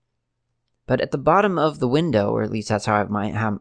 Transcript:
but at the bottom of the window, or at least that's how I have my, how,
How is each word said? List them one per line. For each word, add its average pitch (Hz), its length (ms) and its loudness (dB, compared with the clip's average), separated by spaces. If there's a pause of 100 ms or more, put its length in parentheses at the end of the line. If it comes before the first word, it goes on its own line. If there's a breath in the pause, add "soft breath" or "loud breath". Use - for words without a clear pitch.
(840)
but 127 160 0
at - 100 -4
the 147 60 -2
bottom 175 420 2
of 147 200 0
the 131 100 0
window, 123 420 2
or 113 120 -2
at 104 80 -6
least 107 180 -6
that's 104 160 -2
how 107 100 2
I 104 40 2
have 98 100 -2
my, 104 220 -4
how, 107 300 -2